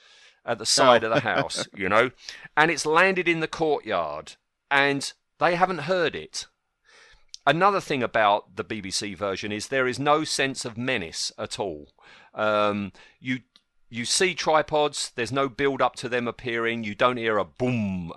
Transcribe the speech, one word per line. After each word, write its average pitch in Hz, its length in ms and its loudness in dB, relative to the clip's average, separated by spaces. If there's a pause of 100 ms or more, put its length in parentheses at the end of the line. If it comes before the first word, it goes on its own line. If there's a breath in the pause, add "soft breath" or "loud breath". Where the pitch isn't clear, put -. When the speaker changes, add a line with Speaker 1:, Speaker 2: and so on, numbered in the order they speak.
(460 soft breath)
Speaker 1:
at 120 120 -2
the 110 80 -8
side 123 360 6
Speaker 2:
Oh. 110 60 0
Speaker 1:
of 113 60 2
the 147 60 4
house, 92 500 -2
Speaker 2:
<laughs> - 60 -20
Speaker 1:
you 95 120 -2
know, 113 220 4 (460 loud breath)
and 156 140 6
it's 151 160 -4
landed 175 400 4
in 165 140 2
the 156 80 -2
courtyard, 90 840 -2 (360)
and 139 420 2 (280)
they 170 160 2
haven't 180 240 -4
heard 160 340 -2
it. - 320 -10 (1000 soft breath)
Another 180 340 4
thing 135 220 -4
about 104 540 2
the 104 80 -6
B 113 160 -8
B 95 100 -10
C 104 240 -6
version 98 380 -6
is 104 160 -6
there 131 180 0
is 123 120 -2
no 147 260 2
sense 135 400 -4
of 113 140 -12
menace 117 600 -4
at 107 220 -8
all. 78 280 -8 (460 loud breath)
Um, 104 580 0 (280 loud breath)
you, 127 200 -6 (500)
you 117 160 -8
see 185 280 0
tripods, 151 800 0
there's 117 180 -4
no 139 180 0
build 135 320 0
up 123 140 2
to 127 120 -8
them 120 180 -2
appearing, 117 580 -4
you 104 100 -6
don't 123 240 2
hear 113 180 2
a 95 80 2
boom 95 720 -2